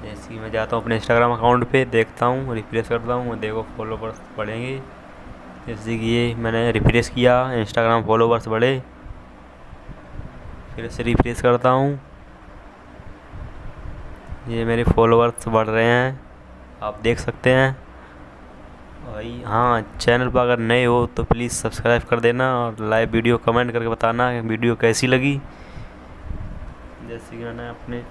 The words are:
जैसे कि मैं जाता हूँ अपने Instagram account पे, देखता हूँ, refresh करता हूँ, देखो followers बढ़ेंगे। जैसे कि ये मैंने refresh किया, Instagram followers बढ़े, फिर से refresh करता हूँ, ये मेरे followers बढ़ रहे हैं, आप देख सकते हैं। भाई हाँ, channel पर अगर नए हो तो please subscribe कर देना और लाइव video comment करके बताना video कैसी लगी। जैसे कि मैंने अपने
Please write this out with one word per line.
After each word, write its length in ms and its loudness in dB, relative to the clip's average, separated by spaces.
जैसे 260 -14
कि 100 -12
मैं 120 -10
जाता 240 -2
हूँ 80 -2
अपने 160 0
Instagram 380 0
account 260 4
पे, 220 2
देखता 400 0
हूँ, 300 -2
refresh 320 -4
करता 260 -2
हूँ, 260 -4
देखो 260 -6
followers 420 -8
बढ़ेंगे। 380 -6
जैसे 300 -6
कि 80 -4
ये 300 0
मैंने 360 0
refresh 380 4
किया, 280 6
Instagram 520 2
followers 400 4
बढ़े, 340 2
फिर 140 -10
से 140 -8
refresh 380 -2
करता 280 4
हूँ, 300 2
ये 180 -2
मेरे 200 0
followers 640 4
बढ़ 200 4
रहे 180 4
हैं, 340 4
आप 200 -8
देख 160 2
सकते 320 -2
हैं। 240 4
भाई 400 -10
हाँ, 360 2
channel 320 4
पर 100 2
अगर 200 2
नए 260 4
हो 200 4
तो 60 -2
please 300 0
subscribe 500 0
कर 160 0
देना 260 2
और 260 -2
लाइव 280 2
video 280 2
comment 340 2
करके 160 -2
बताना 420 0
video 340 0
कैसी 320 2
लगी। 260 2
जैसे 300 -14
कि 60 -12
मैंने 260 -10
अपने 280 -12